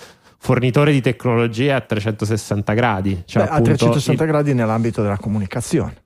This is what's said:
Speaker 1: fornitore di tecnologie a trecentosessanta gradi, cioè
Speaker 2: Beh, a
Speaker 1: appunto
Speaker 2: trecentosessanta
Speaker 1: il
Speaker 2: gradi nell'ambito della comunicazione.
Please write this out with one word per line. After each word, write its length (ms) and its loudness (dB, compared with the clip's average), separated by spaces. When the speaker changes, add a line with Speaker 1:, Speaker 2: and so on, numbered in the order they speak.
Speaker 1:
fornitore 520 2
di 100 4
tecnologie 720 0
a 80 0
trecentosessanta 920 -4
gradi, 520 0
cioè 200 0
Speaker 2:
Beh, 60 -2
a 20 -6
Speaker 1:
appunto 180 2
Speaker 2:
trecentosessanta 540 2
Speaker 1:
il 60 0
Speaker 2:
gradi 240 2
nell'ambito 480 0
della 160 0
comunicazione. 760 -4